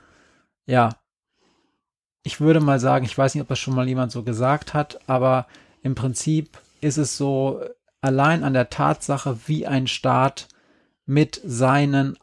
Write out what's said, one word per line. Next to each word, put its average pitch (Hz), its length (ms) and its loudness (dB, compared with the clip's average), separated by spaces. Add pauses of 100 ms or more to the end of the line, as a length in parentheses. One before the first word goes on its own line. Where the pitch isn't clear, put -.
(640)
ja, 120 240 2 (1300)
ich - 180 -8
würde 160 180 6
mal 139 200 4
sagen, 131 260 2
ich - 120 -6
weiß 135 180 2
nicht, 147 80 -2
ob - 40 -10
das 131 120 -4
schon 131 160 -4
mal 127 120 0
jemand 127 240 -2
so 120 120 -8
gesagt 123 500 -2
hat, 147 340 -4
aber 127 400 0 (360)
im - 120 -2
Prinzip 151 640 -4 (240)
ist 151 160 0
es 147 180 -2
so, 135 460 -2 (400)
allein 139 420 2
an 135 100 0
der 127 160 2
Tatsache, 143 760 -2
wie 151 220 -4
ein 131 200 0
Staat 127 600 0 (560)
mit 147 400 0
seinen 139 760 0